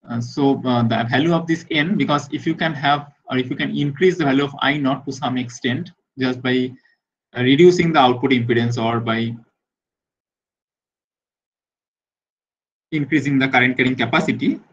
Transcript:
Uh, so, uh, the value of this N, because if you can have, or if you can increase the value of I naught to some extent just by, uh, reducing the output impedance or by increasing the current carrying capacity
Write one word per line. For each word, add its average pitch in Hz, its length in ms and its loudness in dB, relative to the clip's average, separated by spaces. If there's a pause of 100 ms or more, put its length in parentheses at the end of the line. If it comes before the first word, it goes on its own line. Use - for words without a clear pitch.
Uh, 117 120 -4
so, 139 460 0
uh, 123 160 2
the 113 260 0
value 143 240 0
of 165 140 0
this 165 240 -4
N, 160 260 0
because 143 360 -2
if 147 140 -6
you 160 80 -2
can 160 200 -4
have, 143 380 -2 (180)
or 127 80 -2
if 123 100 -4
you 143 80 -6
can 143 180 -6
increase 143 440 0
the 160 60 0
value 139 200 2
of 139 160 -8
I 139 160 0
naught 135 300 -2
to 139 60 -6
some 127 260 -4
extent 123 540 -6 (260)
just 127 240 -2
by, 127 300 0 (640)
uh, 120 60 -2
reducing 170 500 6
the 151 80 4
output 127 320 4
impedance 117 500 0
or 113 180 0
by 117 340 -4 (3500)
increasing 143 460 0
the 135 100 2
current 127 280 2
carrying 127 200 0
capacity 127 640 -2 (120)